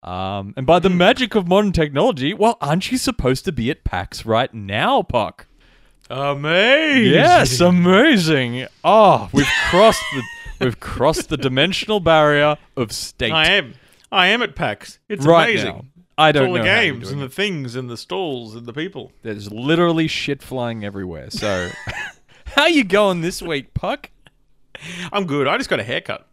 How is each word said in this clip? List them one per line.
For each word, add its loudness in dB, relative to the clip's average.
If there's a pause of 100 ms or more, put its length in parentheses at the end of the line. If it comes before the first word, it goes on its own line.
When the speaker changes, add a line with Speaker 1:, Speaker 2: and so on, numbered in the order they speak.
Speaker 1:
Um, -8
and -6
by 6
the 2
Speaker 2:
Hmm. 0
Speaker 1:
magic 2
of 0
modern 2
technology, 0
well, 2
aren't -2
you -2
supposed -2
to -4
be -4
at -8
pax -6
right 0
now, -2
Puck? -4 (640)
Speaker 2:
Amazing. 2
Speaker 1:
Yes, 4
amazing. 4 (180)
Oh, 4
we've 2 (240)
crossed 4 (140)
the, -6 (360)
Speaker 2:
<laughs> -
Speaker 1:
we've -4
crossed -2
the -4
dimensional -2
barrier 4 (180)
of -4
state. -6
Speaker 2:
I 2
am. -2 (360)
I 2
am 0
at -6
pax. -8 (100)
It's -6
Speaker 1:
Right 6
Speaker 2:
amazing. -2
Speaker 1:
now. -18 (320)
I 4
don't 2
Speaker 2:
It's 0
all -2
Speaker 1:
know -2
Speaker 2:
the 2
Speaker 1:
how 2
you're 0
Speaker 2:
games -14
Speaker 1:
doing -8
Speaker 2:
and -6
Speaker 1:
it. -10
Speaker 2:
the -18
things -4
and -8
the -12
stalls -8
and -16
the -14
people. -12 (100)
Speaker 1:
There's -10
literally 0
shit -6
flying -8
everywhere. -10
So, -6 (440)
<laughs> -20
how 0
you 2
going 0
this -6
week, -8
Puck? -8 (1040)
Speaker 2:
I'm -2
good. -2
I 0
just -8
got -2
a -6
haircut. -8